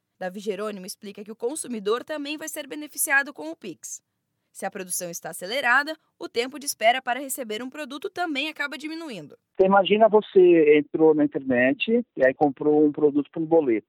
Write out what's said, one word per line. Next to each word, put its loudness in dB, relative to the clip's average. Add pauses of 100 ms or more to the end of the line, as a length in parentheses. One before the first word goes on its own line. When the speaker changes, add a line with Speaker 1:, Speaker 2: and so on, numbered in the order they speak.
(180)
Speaker 1:
Davi -10
Jerônimo -8
explica -16
que -16
o -16
consumidor -6
também -8
vai -12
ser -12
beneficiado -2
com -12
o -12
Pix. -16 (520)
Se -12
a -6
produção -10
está -12
acelerada, -2 (200)
o -12
tempo -6
de -12
espera 2
para -4
receber -10
um -10
produto -10
também -4
acaba -8
diminuindo. -12 (200)
Speaker 2:
Você 4
imagina, 4
você 6
entrou 4
na 2
internet 0 (100)
e 0
aí 4
comprou 2
um 2
produto 0
por -6
um -2
boleto. 2